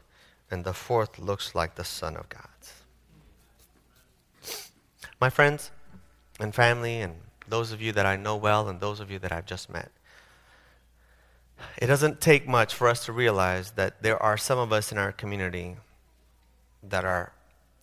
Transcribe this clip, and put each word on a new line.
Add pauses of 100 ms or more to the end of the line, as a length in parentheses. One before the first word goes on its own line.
(500)
and
the
fourth
looks
like
the
Son
of
God." (2750)
My
friends (680)
and
family
and (320)
those
of
you
that
I
know
well
and
those
of
you
that
I've
just
met, (1900)
it
doesn't
take
much
for
us
to
realize
that
there
are
some
of
us
in
our
community (1080)
that
are (520)